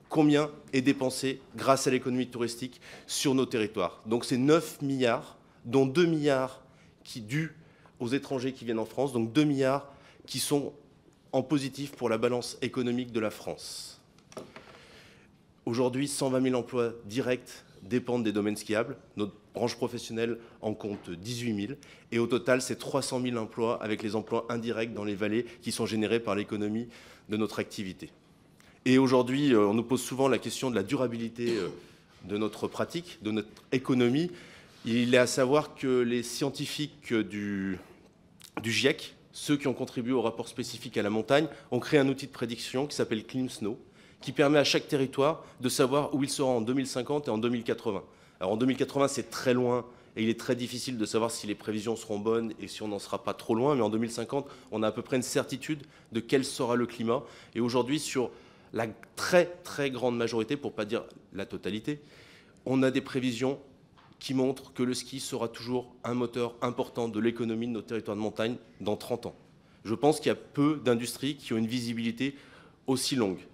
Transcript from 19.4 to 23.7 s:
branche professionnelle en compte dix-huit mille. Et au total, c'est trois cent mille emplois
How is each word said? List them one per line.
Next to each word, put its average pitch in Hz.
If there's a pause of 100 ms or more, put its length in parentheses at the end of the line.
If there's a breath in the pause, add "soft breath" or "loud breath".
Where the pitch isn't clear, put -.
branche 113
professionnelle 117 (240 loud breath)
en 110
compte 104
dix-huit 117
mille. 104 (340 loud breath)
Et 117
au 117
total, 127
c'est 120
trois -
cent 131
mille 123
emplois 113